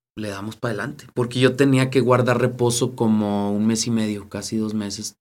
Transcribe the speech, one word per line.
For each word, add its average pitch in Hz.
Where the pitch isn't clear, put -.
le 107
damos 101
pa' -
adelante". 113
Porque 123
yo 127
tenía 131
que 131
guardar 123
reposo 120
como 104
un 104
mes 113
y 123
medio, 107
casi 101
dos 107
meses, 104